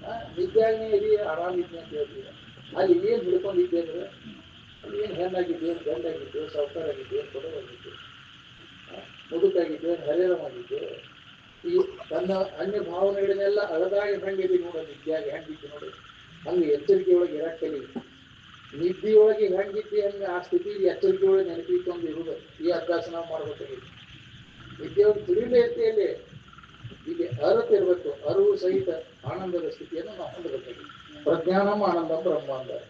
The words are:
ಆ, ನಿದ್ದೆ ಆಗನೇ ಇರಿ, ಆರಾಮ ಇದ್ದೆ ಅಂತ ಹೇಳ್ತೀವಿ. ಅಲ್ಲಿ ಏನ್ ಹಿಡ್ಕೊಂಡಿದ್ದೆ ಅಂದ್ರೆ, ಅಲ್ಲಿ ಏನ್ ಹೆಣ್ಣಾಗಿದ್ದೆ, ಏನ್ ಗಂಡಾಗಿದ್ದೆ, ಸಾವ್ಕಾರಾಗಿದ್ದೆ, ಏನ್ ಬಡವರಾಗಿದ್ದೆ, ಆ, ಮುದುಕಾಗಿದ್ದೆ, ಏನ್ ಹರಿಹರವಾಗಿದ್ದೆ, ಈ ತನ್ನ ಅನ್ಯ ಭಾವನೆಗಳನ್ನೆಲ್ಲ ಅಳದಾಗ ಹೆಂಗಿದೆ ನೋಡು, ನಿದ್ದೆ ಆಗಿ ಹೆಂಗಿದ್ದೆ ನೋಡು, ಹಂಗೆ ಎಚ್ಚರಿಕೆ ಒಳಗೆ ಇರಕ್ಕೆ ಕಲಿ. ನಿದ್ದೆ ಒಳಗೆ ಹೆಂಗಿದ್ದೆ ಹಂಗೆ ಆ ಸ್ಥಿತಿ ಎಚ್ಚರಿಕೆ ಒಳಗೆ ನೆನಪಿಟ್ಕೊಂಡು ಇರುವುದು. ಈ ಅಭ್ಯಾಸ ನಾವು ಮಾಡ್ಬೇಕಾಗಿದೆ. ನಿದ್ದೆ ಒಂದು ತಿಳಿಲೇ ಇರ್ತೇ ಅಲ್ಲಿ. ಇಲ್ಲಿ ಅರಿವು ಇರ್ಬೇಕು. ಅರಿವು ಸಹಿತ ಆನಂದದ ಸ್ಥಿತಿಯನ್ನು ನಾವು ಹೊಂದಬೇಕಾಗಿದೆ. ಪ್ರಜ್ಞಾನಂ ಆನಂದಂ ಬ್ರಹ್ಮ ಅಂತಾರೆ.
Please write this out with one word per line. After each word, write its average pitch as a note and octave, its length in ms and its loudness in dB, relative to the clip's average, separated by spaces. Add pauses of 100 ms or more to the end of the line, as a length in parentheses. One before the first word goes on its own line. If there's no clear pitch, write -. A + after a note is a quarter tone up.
ಆ, - 160 -8 (160)
ನಿದ್ದೆ A3 220 2
ಆಗನೇ A3 360 2
ಇರಿ, G#3+ 200 4
ಆರಾಮ F3+ 420 -2
ಇದ್ದೆ E3 200 -6
ಅಂತ D#3+ 100 -16
ಹೇಳ್ತೀವಿ. C#3+ 380 -6 (500)
ಅಲ್ಲಿ F#3+ 360 4
ಏನ್ F#3+ 100 2
ಹಿಡ್ಕೊಂಡಿದ್ದೆ F3+ 580 2
ಅಂದ್ರೆ, E3 200 -6 (840)
ಅಲ್ಲಿ - 180 -6
ಏನ್ G3 100 -4
ಹೆಣ್ಣಾಗಿದ್ದೆ, E3+ 540 -2
ಏನ್ E3+ 120 -2
ಗಂಡಾಗಿದ್ದೆ, D3+ 760 -6
ಸಾವ್ಕಾರಾಗಿದ್ದೆ, C#3+ 640 -6
ಏನ್ C#3 120 -4
ಬಡವರಾಗಿದ್ದೆ, C3 640 -12 (1040)
ಆ, - 40 -14 (320)
ಮುದುಕಾಗಿದ್ದೆ, E3+ 540 2
ಏನ್ E3+ 120 0
ಹರಿಹರವಾಗಿದ್ದೆ, D3 1040 -2 (640)
ಈ F3+ 100 2 (320)
ತನ್ನ F3+ 220 -2
ಅನ್ಯ F#3+ 480 -2
ಭಾವನೆಗಳನ್ನೆಲ್ಲ G3 800 2
ಅಳದಾಗ F#3+ 640 0
ಹೆಂಗಿದೆ F#3 340 0
ನೋಡು, E3+ 200 -4
ನಿದ್ದೆ D#3 340 -8
ಆಗಿ C#3+ 180 -2
ಹೆಂಗಿದ್ದೆ D3+ 380 -12
ನೋಡು, - 220 -12 (600)
ಹಂಗೆ E3+ 160 4
ಎಚ್ಚರಿಕೆ F3 480 4
ಒಳಗೆ E3 220 2
ಇರಕ್ಕೆ D#3+ 320 -4
ಕಲಿ. D3 100 -6 (1080)
ನಿದ್ದೆ G3+ 300 2
ಒಳಗೆ G#3+ 340 8
ಹೆಂಗಿದ್ದೆ G3+ 600 0
ಹಂಗೆ G3 160 -4
ಆ F3+ 140 -2
ಸ್ಥಿತಿ F3+ 320 -2
ಎಚ್ಚರಿಕೆ F#3+ 560 2
ಒಳಗೆ F#3+ 240 4
ನೆನಪಿಟ್ಕೊಂಡು E3+ 560 -2
ಇರುವುದು. D#3 580 -8
ಈ F3 60 2
ಅಭ್ಯಾಸ E3 380 0
ನಾವು E3 220 -8
ಮಾಡ್ಬೇಕಾಗಿದೆ. C#3+ 720 -10 (800)
ನಿದ್ದೆ - 240 2
ಒಂದು G#4 220 4
ತಿಳಿಲೇ A#3+ 340 4
ಇರ್ತೇ A#3 300 2
ಅಲ್ಲಿ. G3+ 400 -2 (800)
ಇಲ್ಲಿ E3+ 180 -4
ಅರಿವು F3+ 460 2
ಇರ್ಬೇಕು. F3 540 0
ಅರಿವು G3 280 4
ಸಹಿತ F#4+ 320 0 (380)
ಆನಂದದ F3 420 -4
ಸ್ಥಿತಿಯನ್ನು - 480 -10
ನಾವು D#3 120 -10
ಹೊಂದಬೇಕಾಗಿದೆ. - 960 -12
ಪ್ರಜ್ಞಾನಂ F#3+ 580 4
ಆನಂದಂ E3 400 2
ಬ್ರಹ್ಮ C#3+ 300 0
ಅಂತಾರೆ. B2 380 -8